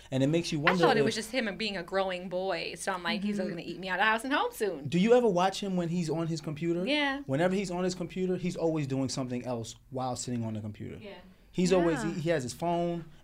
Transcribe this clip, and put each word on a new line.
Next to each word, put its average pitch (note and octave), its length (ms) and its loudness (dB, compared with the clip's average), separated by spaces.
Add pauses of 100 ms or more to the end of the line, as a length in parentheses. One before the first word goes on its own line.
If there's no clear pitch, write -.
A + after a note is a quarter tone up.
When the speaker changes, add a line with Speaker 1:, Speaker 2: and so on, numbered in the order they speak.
(100)
Speaker 1:
and C3 120 2
it C3+ 60 4
makes E3+ 240 2
you D#3+ 80 0
Speaker 2:
I - 20 -4
Speaker 1:
wonder F#3 240 4
Speaker 2:
thought C4 100 6
it A3 40 4
Speaker 1:
if G#3+ 60 4
Speaker 2:
was A3+ 80 0
just A3 180 -6
him A#3+ 160 -2
and F3+ 100 -8
being G#3 180 -4
a F3 60 -6
growing F#3 460 -2
boy. F3+ 480 -4
So G3 160 -4
I'm F3+ 100 -4
like, F3 200 0
"He's G3+ 160 -2
Speaker 3:
Mm-hmm. F#3 120 -2
Speaker 2:
gonna E3+ 140 -6
eat E3+ 160 -10
me F#3 80 -8
out F#3 100 -2
of G3+ 80 6
house A3+ 180 2
and C4 80 0
home G4+ 200 2
soon." D#3+ 360 -2
Speaker 1:
Do E3 100 2
you A3 160 8
ever B3 140 8
watch F#3+ 320 2
him G3 160 -2
when E3+ 120 0
he's E3+ 200 -2
on D#3+ 200 0
his D#3+ 120 -2
computer? E3+ 460 -2
Speaker 2:
Yeah. C#4+ 400 0
Speaker 1:
Whenever D#3+ 280 2
he's F#3+ 160 -2
on F3 140 -2
his F3+ 100 0
computer, F#3 420 -2
he's F3 200 -4
always D#3+ 300 0
doing C3+ 220 -2
something B2 360 -4
else A#2 300 -6 (160)
while B2+ 260 -4
sitting A#2+ 280 -4
on A2 100 -4
the G#2+ 60 -6
computer. G#2+ 400 -10
Speaker 2:
Yeah. G#3 100 -14 (400)
Speaker 1:
He's F3+ 220 4
always, E3+ 320 4
Speaker 3:
Yeah. E3 80 0
Speaker 1:
he, F#3+ 80 -4
he D#3 100 0
has D#3 120 2
his A#2+ 100 -6
phone, E3+ 540 -2 (180)